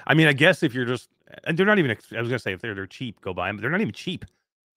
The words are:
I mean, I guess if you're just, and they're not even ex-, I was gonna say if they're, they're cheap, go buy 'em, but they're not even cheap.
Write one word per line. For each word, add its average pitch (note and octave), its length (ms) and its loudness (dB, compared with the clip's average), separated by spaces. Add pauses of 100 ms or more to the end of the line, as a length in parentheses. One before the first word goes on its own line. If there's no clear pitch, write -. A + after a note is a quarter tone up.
I C3+ 60 6
mean, D#3 140 6
I D3 60 6
guess D#3 300 4
if B2 100 0
you're B2+ 120 -4
just, B2 240 -6 (360)
and E3 120 -2
they're F#3+ 80 2
not G#3 140 4
even C3+ 120 2
ex-, - 220 -8
I G#2+ 80 -6
was A#2+ 80 -4
gonna B2 100 -4
say - 140 -6
if F2+ 80 -10
they're, A2+ 120 -8
they're G2 140 -8
cheap, - 340 -14
go F#2+ 120 -8
buy F2+ 160 -4
'em, G#2 80 -6
but G2+ 40 -14
they're B2+ 100 -4
not F#3+ 100 0
even C#3+ 120 -2
cheap. - 300 -10 (540)